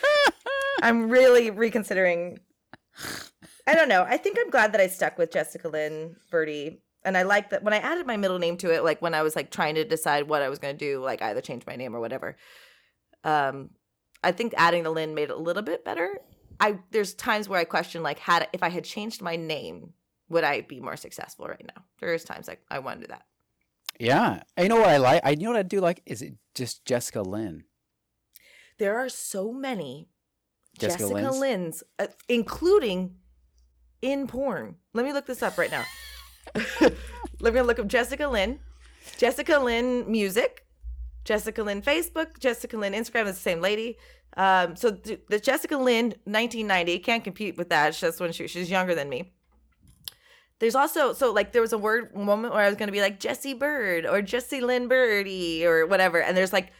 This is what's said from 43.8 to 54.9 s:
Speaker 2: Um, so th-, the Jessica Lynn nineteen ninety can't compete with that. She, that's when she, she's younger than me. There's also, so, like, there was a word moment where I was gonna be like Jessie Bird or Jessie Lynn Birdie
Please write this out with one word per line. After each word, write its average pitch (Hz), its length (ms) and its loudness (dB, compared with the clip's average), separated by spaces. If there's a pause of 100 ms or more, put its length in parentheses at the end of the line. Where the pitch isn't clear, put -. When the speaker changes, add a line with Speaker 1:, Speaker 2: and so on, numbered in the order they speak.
Speaker 2:
Um, 185 400 4
so 226 180 2
th-, 196 340 -10
the 208 120 0
Jessica 277 380 0
Lynn 240 360 2 (120)
nineteen 226 400 -2
ninety 180 320 2
can't 233 260 -2
compete 190 320 -8
with 175 140 -4
that. 151 240 4
She, - 120 -6
that's 165 140 -4
when 170 120 -4
she, - 140 -10
she's 175 240 -8
younger 185 240 0
than 143 140 -4
me. 139 240 -8 (1300)
There's 226 160 2
also, 285 380 2
so, 240 200 2
like, 202 200 0
there 240 100 4
was 226 120 0
a 220 40 2
word 214 380 -2
moment 208 380 0
where 214 80 4
I 202 60 6
was 202 80 0
gonna 202 160 -4
be 202 100 0
like 196 180 0
Jessie 262 340 -6
Bird 226 520 0
or 196 160 2
Jessie 247 400 -4
Lynn 247 260 0
Birdie 196 800 2